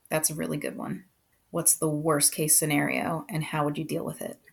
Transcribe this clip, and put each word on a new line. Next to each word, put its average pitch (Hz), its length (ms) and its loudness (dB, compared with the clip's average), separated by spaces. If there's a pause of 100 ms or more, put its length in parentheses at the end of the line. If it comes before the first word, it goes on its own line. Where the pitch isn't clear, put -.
That's 156 220 0
a 156 40 -6
really 156 220 -2
good - 200 -6
one. - 280 -8 (480)
What's 170 220 4
the 160 140 0
worst 151 460 2
case 156 220 4
scenario 147 720 2
and 156 160 -2
how 151 200 0
would 147 140 0
you 160 60 -4
deal 156 200 -4
with - 160 -6
it? - 200 -10 (120)